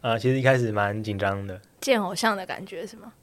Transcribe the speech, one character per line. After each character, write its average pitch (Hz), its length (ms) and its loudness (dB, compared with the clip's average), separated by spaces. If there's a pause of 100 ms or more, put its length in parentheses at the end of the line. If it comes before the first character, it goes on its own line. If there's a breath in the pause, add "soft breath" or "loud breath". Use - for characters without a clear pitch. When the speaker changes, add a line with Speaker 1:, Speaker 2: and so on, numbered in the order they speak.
Speaker 1:
呃， 113 180 2
其 110 100 2
实 131 120 2
一 - 20 -2
开 131 160 6
始 117 140 0
蛮 104 280 0
紧 104 160 -4
张 98 300 -2
的。 92 140 -10 (200)
Speaker 2:
见 240 220 2
偶 185 100 -4
像 208 240 0
的 190 80 -8
感 180 220 -8
觉 190 180 -10
是 220 120 -16
吗？ 220 160 -20 (100)